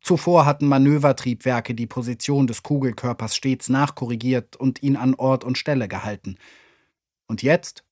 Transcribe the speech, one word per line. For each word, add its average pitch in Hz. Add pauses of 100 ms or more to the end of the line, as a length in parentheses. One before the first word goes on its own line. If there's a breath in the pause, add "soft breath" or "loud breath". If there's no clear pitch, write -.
Zuvor 170
hatten 143
Manövertriebwerke 135
die 113
Position 127
des 113
Kugelkörpers 120
stets -
nachkorrigiert 127
und 131
ihn 135
an 131
Ort 131
und 127
Stelle 131
gehalten. 98 (920 soft breath)
Und 113
jetzt? 156